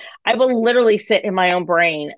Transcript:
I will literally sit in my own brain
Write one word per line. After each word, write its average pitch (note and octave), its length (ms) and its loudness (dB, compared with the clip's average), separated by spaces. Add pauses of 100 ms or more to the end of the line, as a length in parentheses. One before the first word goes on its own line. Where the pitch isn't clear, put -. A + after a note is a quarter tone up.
(260)
I A#3 100 2
will B3 260 0
literally A#3 360 2
sit G#3 260 -2
in G#3 100 -4
my F3+ 200 2
own F3+ 100 -2
brain D#3+ 540 -2